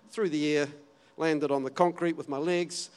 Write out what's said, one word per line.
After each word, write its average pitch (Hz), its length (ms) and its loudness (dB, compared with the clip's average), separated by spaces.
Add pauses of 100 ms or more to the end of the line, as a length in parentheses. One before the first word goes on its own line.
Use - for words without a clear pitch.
(120)
through 202 180 0
the 151 280 2
air, 143 100 2 (480)
landed 151 360 2
on 139 120 2
the 131 60 -4
concrete 170 480 2
with 143 100 -10
my 139 100 -4
legs 175 600 -2